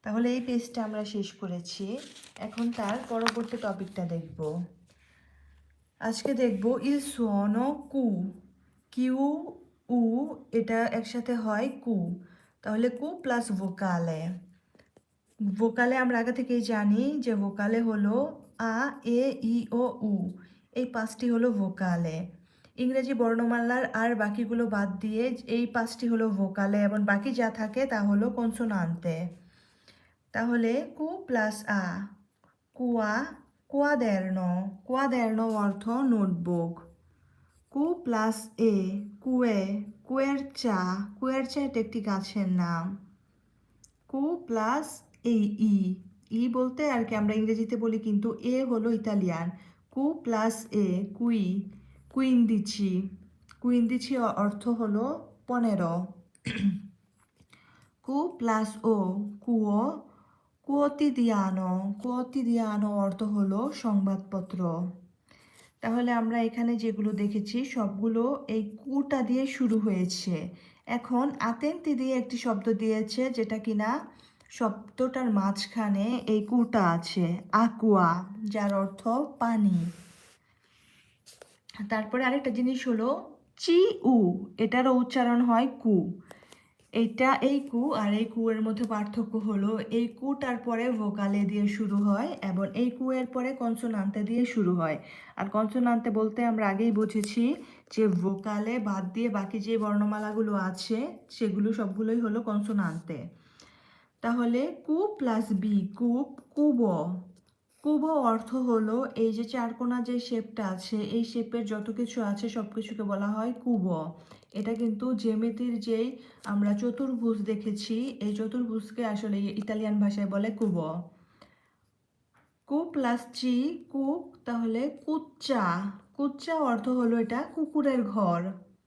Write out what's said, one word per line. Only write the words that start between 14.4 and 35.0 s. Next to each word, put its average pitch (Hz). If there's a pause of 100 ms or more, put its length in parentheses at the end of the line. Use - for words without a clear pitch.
ভোকালে 226
আমরা 247
আগে 233
থেকেই 247
জানি 220
যে 233
ভোকালে 202
হলো 226 (160)
আ, 226 (140)
এ, 247 (100)
ই, 233
ও, 240
উ। 185 (340)
এই 247
পাঁচটি 240
হলো 233
ভোকালে। 180 (460)
ইংরেজি 254
বর্ণমালার 233
আর 226
বাকিগুলো 226
বাদ 202
দিয়ে 220 (100)
এই 233
পাঁচটি 233
হলো 226
ভোকালে 196
এবং 208
বাকি 202
যা 226
থাকে 226
তা 226
হলো 202
কনসোনান্তে। 180 (1040)
তাহলে 233
কু 339
প্লাস 214
আ, 196 (680)
কুয়া, 233 (440)
কুয়াদেরনো। 196 (140)
কুয়াদেরনো 233